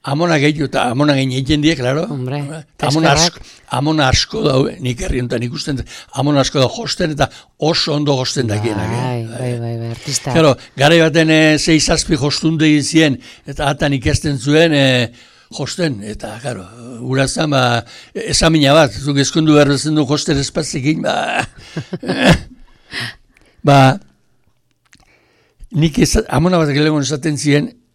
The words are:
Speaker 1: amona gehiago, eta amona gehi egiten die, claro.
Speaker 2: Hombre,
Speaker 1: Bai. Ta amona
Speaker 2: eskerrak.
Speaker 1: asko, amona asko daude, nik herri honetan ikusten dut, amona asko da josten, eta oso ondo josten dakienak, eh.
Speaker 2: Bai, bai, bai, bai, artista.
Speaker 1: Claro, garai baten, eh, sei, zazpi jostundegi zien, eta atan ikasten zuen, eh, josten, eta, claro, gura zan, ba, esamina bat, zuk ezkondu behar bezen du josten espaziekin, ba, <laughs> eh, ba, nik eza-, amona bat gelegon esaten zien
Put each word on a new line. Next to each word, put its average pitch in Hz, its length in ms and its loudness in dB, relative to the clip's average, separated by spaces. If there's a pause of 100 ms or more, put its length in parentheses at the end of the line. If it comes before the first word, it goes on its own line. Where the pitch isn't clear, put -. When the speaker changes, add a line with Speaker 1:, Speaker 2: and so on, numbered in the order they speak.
Speaker 1:
amona 160 320 0
gehiago, 143 320 0
eta 135 220 -2
amona 143 240 2
gehi 135 180 0
egiten 139 280 0
die, 160 140 2
claro. 135 320 -2
Speaker 2:
Hombre, 139 360 -6
Speaker 1:
Bai. 156 160 -12 (160)
Ta 147 160 -2
amona 151 240 4
Speaker 2:
eskerrak. 165 260 0
Speaker 1:
asko, - 300 -20
amona 143 380 0
asko - 340 0
daude, 135 360 0
nik 123 220 -6
herri 135 180 -4
honetan 120 240 -4
ikusten 143 340 -6
dut, 117 100 -8 (240)
amona 143 300 0
asko - 200 0
da 123 80 4
josten, 165 480 -6
eta 139 100 0 (280)
oso 151 400 -2
ondo 147 200 0
josten 127 320 -2
dakienak, 107 440 -4
eh. 120 100 -4
Speaker 2:
Bai, 123 240 -4
bai, 120 240 -8 (100)
bai, 117 200 -6
bai, 117 100 -8
artista. 131 420 -8
Speaker 1:
Claro, 156 220 4 (220)
garai 156 260 4
baten, 160 300 2
eh, 156 260 4
sei, 160 220 2
zazpi 160 360 0
jostundegi 151 680 2
zien, 156 340 2 (300)
eta 147 200 -6
atan 143 300 0
ikasten 143 400 -2
zuen, 151 360 4
eh, 131 360 2 (420)
josten, 139 520 -6
eta, 107 380 -12
claro, 117 220 -8 (360)
gura 127 280 -2
zan, 156 220 -4
ba, 123 340 0 (300)
esamina 160 600 2
bat, 151 180 4
zuk 139 260 -4
ezkondu 156 380 2
behar 147 140 6
bezen 143 260 0
du 151 100 2
josten 147 320 -2
espaziekin, 156 640 -4
ba, - 420 -2 (280)
<laughs> - 300 -10
eh, - 320 0 (1300)
ba, 135 340 6 (1700)
nik 160 280 0
eza-, - 300 2
amona 170 280 2
bat 151 140 2
gelegon 151 320 2
esaten 147 340 -4
zien 147 320 0 (260)